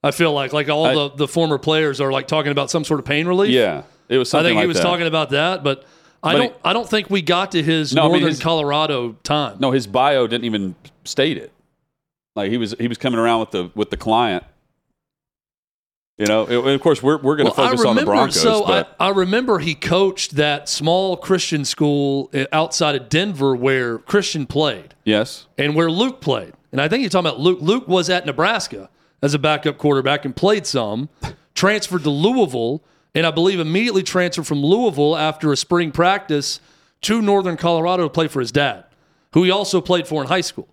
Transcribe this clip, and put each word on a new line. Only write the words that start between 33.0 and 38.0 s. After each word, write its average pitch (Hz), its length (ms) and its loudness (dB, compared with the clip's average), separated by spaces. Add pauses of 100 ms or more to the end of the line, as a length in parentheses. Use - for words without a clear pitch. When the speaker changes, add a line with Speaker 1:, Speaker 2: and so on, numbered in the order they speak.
Speaker 1:
and 160 100 2
I 160 60 2
believe 175 280 0
immediately 190 440 0
transferred 175 420 -2
from 143 180 -2
Louisville 160 540 2
after 156 340 -2
a 135 60 0
spring 170 340 -2
practice 170 680 0 (420)
to 220 180 0
Northern 196 380 0
Colorado 170 460 0